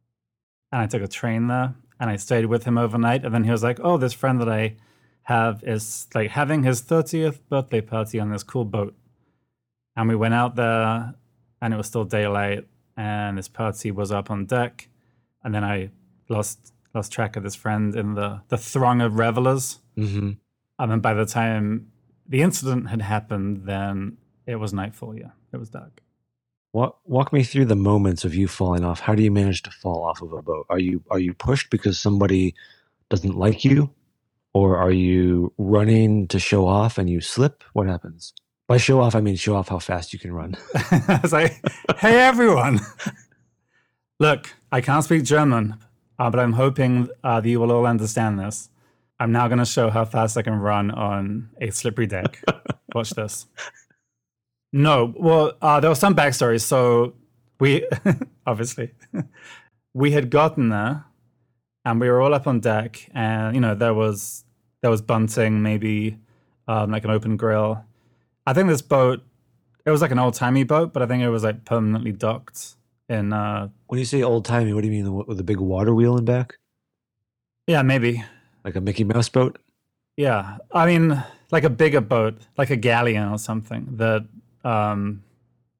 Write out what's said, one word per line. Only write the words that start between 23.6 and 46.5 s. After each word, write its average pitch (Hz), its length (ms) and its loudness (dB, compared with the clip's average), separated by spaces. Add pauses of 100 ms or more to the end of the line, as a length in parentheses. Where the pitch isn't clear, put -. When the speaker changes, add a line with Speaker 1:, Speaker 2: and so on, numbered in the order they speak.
Speaker 1:
then 98 520 -6 (280)
it 120 120 -8
was 107 160 -8
nightfall, 110 420 -10
yeah. 120 140 -18 (240)
It 131 40 -10
was 113 120 -14
dark. - 320 -20 (720)
Speaker 2:
Wa-, 123 180 0 (140)
walk 135 260 0
me 139 120 4
through 135 220 2
the 110 100 4
moments 98 500 2
of 82 100 -4
you 95 140 2
falling 87 340 -2
off. 87 160 -2
How 110 160 0
do 107 80 4
you 107 80 4
manage 98 320 2
to - 80 -16
fall 85 320 -6
off 82 180 -4
of 82 120 -14
a 76 80 -10
boat? 78 280 -6
Are 90 100 -2
you, 90 300 -2
are 95 100 -2
you 90 140 -2
pushed - 360 -2
because 101 300 0
somebody 95 540 2 (560)
doesn't 95 280 -2
like 104 260 0
you? 139 280 4 (600)
Or 98 240 4
are 92 140 2
you 90 640 2
running 107 720 4
to 98 100 0
show 95 280 2
off 104 300 2
and 92 120 0
you 85 120 -2
slip? - 420 -2 (100)
What 101 140 0
happens? 85 460 -8 (340)
By 123 100 4
show 131 220 4
off, 120 140 4
I 110 80 2
mean 101 140 0
show 104 200 -2
off 95 140 -2
how 95 80 -4
fast 85 340 -6
you 90 60 -12
can 87 160 -12
run. 85 320 -10
Speaker 1:
<laughs> - 80 -16
I 160 480 2
was 170 100 -2
like, 160 220 2 (460)
"Hey, 233 200 6
everyone. 202 600 4 (1400)
Look, 147 360 0 (160)
I 127 100 0
can't 139 220 2
speak 160 200 2
German, 123 540 2 (400)
uh, 123 120 0
but 123 100 0
I'm 120 140 2